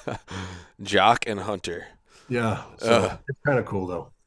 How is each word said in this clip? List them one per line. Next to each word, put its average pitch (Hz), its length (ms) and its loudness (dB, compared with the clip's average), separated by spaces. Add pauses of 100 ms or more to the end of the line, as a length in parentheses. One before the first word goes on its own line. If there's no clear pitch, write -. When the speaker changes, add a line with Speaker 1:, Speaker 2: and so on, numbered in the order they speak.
Speaker 1:
<laughs> 90 760 -12
Jock 101 440 4
and 104 140 -4
hunter. 92 460 -6 (420)
Speaker 2:
Yeah. 120 360 0 (140)
So 113 260 4
Speaker 1:
Ugh. 95 140 -4 (100)
Speaker 2:
it's 135 180 -8
kinda 131 180 4
cool 95 220 -6
though. 87 260 -8 (140)